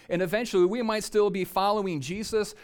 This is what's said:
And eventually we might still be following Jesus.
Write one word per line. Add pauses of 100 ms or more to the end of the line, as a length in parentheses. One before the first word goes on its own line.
(100)
And
eventually
we
might
still
be
following
Jesus.